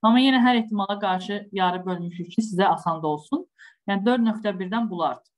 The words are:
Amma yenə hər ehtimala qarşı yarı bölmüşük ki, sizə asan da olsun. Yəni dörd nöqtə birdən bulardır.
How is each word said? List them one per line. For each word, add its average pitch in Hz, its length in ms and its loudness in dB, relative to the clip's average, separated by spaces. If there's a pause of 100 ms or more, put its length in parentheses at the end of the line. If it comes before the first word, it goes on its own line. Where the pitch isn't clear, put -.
Amma 226 160 6
yenə 262 240 6
hər 247 160 4
ehtimala 202 400 -2
qarşı 202 460 -4 (100)
yarı 185 300 0
bölmüşük 175 500 -6
ki, 220 160 2
sizə 196 160 4
asan 165 360 -2
da 151 120 -2
olsun. 294 320 -6 (400)
Yəni 196 160 -2
dörd 233 240 2
nöqtə 214 320 -2
birdən 208 320 -4
bulardır. 160 460 -4